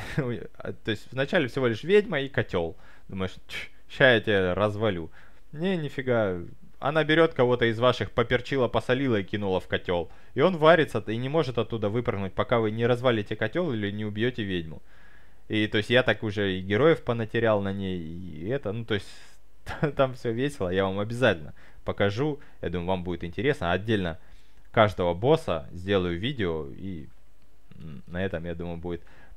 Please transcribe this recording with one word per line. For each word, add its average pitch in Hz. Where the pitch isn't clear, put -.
<laughs> -
то 117
есть -
вначале 135
всего 131
лишь 113
ведьма 190
и 135
котёл. 85
Думаешь: 95
«Тш, -
ща 131
я 110
тебя 95
развалю». 101
Не, 180
нифига. 120
Она 151
берёт 160
кого-то 123
из 110
ваших, 120
поперчила, 123
посолила 120
и -
кинула 95
в -
котёл. 87
И 117
он 175
варится 151
и 113
не 127
может 139
оттуда 107
выпрыгнуть, 104
пока 117
вы 110
не 117
развалите 117
котёл 147
или 104
не 107
убьёте 107
ведьму. 87
И 107
то 110
есть 104
я 127
так 110
уже 98
и -
героев 113
понатерял 113
на 98
ней, 95
и 85
это, 123
ну, 113
то 113
есть 98
<laughs> 147
там 131
всё 123
весело, 123
я 95
вам 95
обязательно 107
покажу, 107
я 87
думаю, 85
вам 92
будет 87
интересно. 95
Отдельно 92
каждого 95
босса 90
сделаю 90
видео, 92
и, 85
м, 76
на 90
этом, 85
я 85
думаю, 85
будет 85